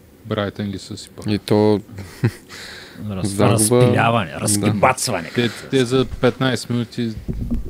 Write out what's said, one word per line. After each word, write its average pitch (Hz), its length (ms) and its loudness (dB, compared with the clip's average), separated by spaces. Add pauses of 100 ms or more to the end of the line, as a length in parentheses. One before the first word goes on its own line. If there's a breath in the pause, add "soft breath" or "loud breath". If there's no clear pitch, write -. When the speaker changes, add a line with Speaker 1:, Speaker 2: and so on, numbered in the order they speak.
(260)
Speaker 1:
Брайтън 104 440 -2
ги 95 80 -8
съсипаха. - 540 -8
Speaker 2:
И 101 60 2
то 107 420 4 (1200 loud breath)
Speaker 3:
Раз-, 101 240 -6
Speaker 2:
загуба. 101 280 2
Speaker 3:
разпиляване, 117 760 4
Speaker 2:
Да. 73 100 -10
Speaker 3:
разкибацване. 104 960 0
Speaker 1:
Те, 120 160 2 (200)
те 135 140 4
за 127 220 2 (140)
петнайсет 123 500 0
минути 120 420 -4 (580)